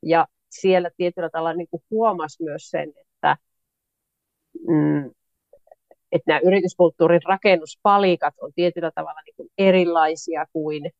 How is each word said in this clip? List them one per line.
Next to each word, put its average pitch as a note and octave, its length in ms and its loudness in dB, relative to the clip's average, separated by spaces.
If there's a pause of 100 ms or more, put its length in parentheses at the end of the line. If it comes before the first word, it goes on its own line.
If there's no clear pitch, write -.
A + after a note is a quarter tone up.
Ja D#3+ 240 0 (220)
siellä F#3 480 0
tietyllä F3 340 -4
tavalla E3 240 -4
niinku E3+ 360 -10
huomasi G3 520 -2
myös D#3 280 -12
sen, D3+ 300 -8
että, - 360 -2 (1300)
mm, D3+ 420 0 (1000)
että F3 140 -2
nämä D3+ 180 2
yrityskulttuurin F3 800 2
rakennuspalikka F#3 1160 0
on - 140 -14
tietyllä E3+ 400 -2
tavalla D#3 280 -12
niinku - 260 -20 (100)
erilaisia E3+ 920 2
kuin D3+ 480 -6